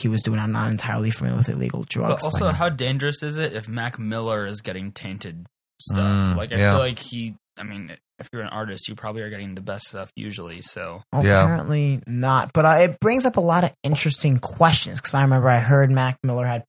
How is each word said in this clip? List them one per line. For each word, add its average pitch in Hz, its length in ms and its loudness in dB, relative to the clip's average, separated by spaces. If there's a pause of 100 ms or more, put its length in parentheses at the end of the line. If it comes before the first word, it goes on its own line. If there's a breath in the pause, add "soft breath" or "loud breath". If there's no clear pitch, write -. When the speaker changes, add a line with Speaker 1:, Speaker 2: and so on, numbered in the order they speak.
Speaker 1:
he 120 60 -2
was 110 160 0
doing, 110 160 0
I'm 107 120 -2
not 110 200 -2
entirely 110 400 -2
familiar - 260 -2
with - 120 4
illegal 62 380 -4
drugs. - 360 -2
Speaker 2:
But - 20 2
also, 160 220 0
Speaker 1:
Like 156 80 2
Speaker 2:
how 175 140 0
dangerous 135 540 -2
is 151 140 -6
it 156 160 -4
if 110 160 -8
Mac 117 300 -6
Miller 110 480 -4
is 104 140 -8
getting 95 300 -8
tainted 95 540 -12 (340)
stuff? 98 200 -4 (340)
Speaker 3:
Mm, - 20 2
Speaker 2:
Like, - 160 -4
I 95 60 -2
Speaker 3:
yeah. 101 140 6
Speaker 2:
feel 98 80 4
like 127 200 -2
he, 113 360 -10 (220)
I 90 60 -14
mean, 101 320 -12 (240)
if 120 120 -16
you're 117 120 -10
an 104 60 -10
artist, 104 380 -6
you 113 80 -10
probably 110 280 -8
are 107 80 -10
getting 98 240 -10
the 95 60 -10
best 101 260 -8
stuff 95 280 -12
usually. 92 460 -12
So 90 400 -12 (120)
Speaker 3:
Yeah. 101 300 6
Speaker 1:
Apparently 147 600 2
not. 127 480 0
But, 156 120 6
uh, 156 160 6
it - 180 4
brings 240 260 2
up 240 120 0
a 190 40 4
lot 170 220 2
of - 80 0 (120)
interesting 147 540 2
questions - 640 2
'cause - 120 0
I 139 100 4
remember 131 260 4
I 120 100 6
heard 135 300 6
Mac 127 340 2
Miller 123 220 -2
had 120 240 -2